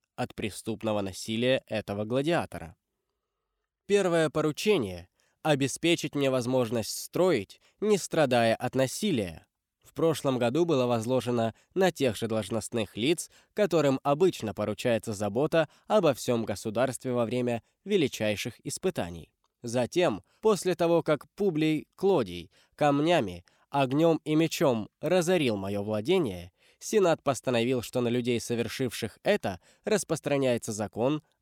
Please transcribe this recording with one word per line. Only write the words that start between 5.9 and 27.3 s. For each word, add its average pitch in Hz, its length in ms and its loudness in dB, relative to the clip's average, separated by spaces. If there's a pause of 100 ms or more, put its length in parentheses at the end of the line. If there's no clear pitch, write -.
мне 139 160 2
возможность 123 680 0
строить, 165 640 0 (200)
не 202 180 2
страдая 123 560 2
от 123 200 -4
насилия. 127 720 -2 (360)
В - 100 -20
прошлом 143 460 0
году 123 260 2
было 135 220 2
возложено 117 680 0 (200)
на 185 160 2
тех 123 260 0
же 113 120 -4
должностных 110 680 -4
лиц, 139 340 -2 (240)
которым 151 480 2
обычно 143 520 0
поручается 107 600 -2
забота 127 540 0 (200)
обо 170 260 4
всём 117 300 -2
государстве 113 680 -4
во 120 120 2
время 120 380 -2 (220)
величайших 123 800 -2
испытаний. 87 680 -6 (300)
Затем, 123 600 0 (180)
после 185 340 2
того, 170 280 2
как 151 320 -2
Публий 156 640 0
Клодий 104 540 0 (260)
камнями, 143 680 2 (260)
огнём 143 540 2
и 151 120 -2
мечом 151 520 0 (120)
разорил 160 560 2
моё 101 260 -4
владение, 107 680 -2 (260)
Сенат 180 440 2
постановил, 123 580 0